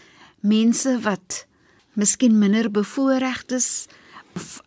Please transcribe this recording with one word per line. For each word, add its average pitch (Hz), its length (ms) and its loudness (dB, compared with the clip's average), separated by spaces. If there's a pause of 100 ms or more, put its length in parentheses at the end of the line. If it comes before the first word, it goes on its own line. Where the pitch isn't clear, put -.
(420)
mense 226 600 2
wat - 440 -6 (500)
miskien 214 440 2
minder 208 320 2
bevoorreg 254 760 -2
is - 400 -6 (480)
of - 320 -14